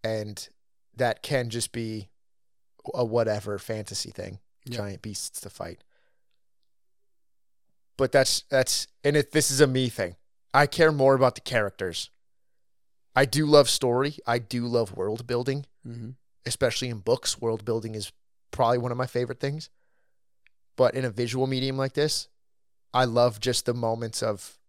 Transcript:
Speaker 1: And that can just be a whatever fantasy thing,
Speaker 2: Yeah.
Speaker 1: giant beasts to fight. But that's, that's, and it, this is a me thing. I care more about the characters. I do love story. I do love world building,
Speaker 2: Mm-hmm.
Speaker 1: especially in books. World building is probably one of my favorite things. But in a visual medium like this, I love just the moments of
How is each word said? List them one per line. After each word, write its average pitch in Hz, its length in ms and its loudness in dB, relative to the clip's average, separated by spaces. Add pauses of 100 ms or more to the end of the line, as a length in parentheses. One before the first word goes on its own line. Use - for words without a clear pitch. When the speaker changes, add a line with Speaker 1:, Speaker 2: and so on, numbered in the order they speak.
Speaker 1:
And 107 460 -6 (480)
that 120 260 -2
can 123 280 -2
just 113 220 -6
be 110 360 -8 (840)
a 123 100 0
whatever 107 540 -2
fantasy 107 520 -8
thing, 95 280 -12 (260)
Speaker 2:
Yeah. 120 120 -8
Speaker 1:
giant 101 260 -8
beasts - 400 -12
to 98 80 -14
fight. 87 320 -12 (2250)
But 135 160 0
that's, - 380 2
that's, - 360 0 (180)
and 147 120 2
it, - 160 0
this 151 180 2
is 135 100 0
a 151 60 10
me 131 220 0
thing. 92 280 -6 (360)
I 143 140 8
care 160 260 4
more 135 220 6
about 127 200 4
the - 60 -14
characters. 98 720 -4 (1040)
I 139 80 6
do 147 220 0
love 147 220 10
story. 131 480 0 (100)
I 120 120 0
do 120 280 -4
love 113 300 0
world 107 300 -4
building, 127 400 -4 (200)
Speaker 2:
Mm-hmm. 117 240 -12 (360)
Speaker 1:
especially 123 420 -2
in 110 120 -8
books. - 420 0
World 113 220 -2
building 110 300 -4
is 104 160 -10 (400)
probably 123 280 2
one 123 120 -4
of 120 60 -4
my 127 100 -2
favorite 123 320 -4
things. 143 300 -6 (1080)
But 123 180 4
in 131 100 -2
a 120 60 -2
visual 123 360 -2
medium 131 300 -4
like 135 160 -4
this, 147 360 -2 (680)
I 127 100 6
love 120 340 2
just - 280 -2
the 120 80 0
moments 113 480 -4
of 107 360 -6 (100)